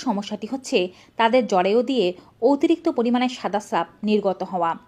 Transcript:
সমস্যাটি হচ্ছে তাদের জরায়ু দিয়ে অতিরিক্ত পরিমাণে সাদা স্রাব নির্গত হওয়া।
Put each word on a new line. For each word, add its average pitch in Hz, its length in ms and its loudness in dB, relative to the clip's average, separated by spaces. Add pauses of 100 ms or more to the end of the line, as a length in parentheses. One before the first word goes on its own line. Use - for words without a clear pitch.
সমস্যাটি 208 420 -6
হচ্ছে 262 300 -2 (400)
তাদের 226 300 2
জরায়ু 202 360 2
দিয়ে 233 240 0 (340)
অতিরিক্ত 320 480 2
পরিমাণে 247 400 0
সাদা 202 320 -4
স্রাব 170 260 -2 (160)
নির্গত 202 400 0
হওয়া। 175 280 -2 (160)